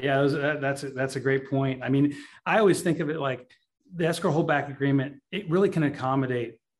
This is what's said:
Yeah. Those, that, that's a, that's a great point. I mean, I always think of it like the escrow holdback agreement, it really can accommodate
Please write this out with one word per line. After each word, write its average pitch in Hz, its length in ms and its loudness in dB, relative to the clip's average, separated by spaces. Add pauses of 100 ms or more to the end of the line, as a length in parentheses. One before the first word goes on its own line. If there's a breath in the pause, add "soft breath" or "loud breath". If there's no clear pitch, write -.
Yeah. 139 140 2
Those, 143 160 2
that, 147 260 -2
that's 139 240 -2
a, 139 60 -8
that's 131 260 -4
a 131 60 -4
great 135 280 0
point. 135 340 -2
I 123 60 -4
mean, 143 260 4 (300 loud breath)
I 190 140 2
always 190 220 4
think 170 180 0
of 151 100 -2
it 160 80 -4
like 135 320 -4 (460)
the 165 100 -2
escrow 165 280 0
holdback 147 360 0
agreement, 139 520 0 (100)
it 185 180 -8
really 190 200 4
can 165 140 0
accommodate 131 760 -2 (200)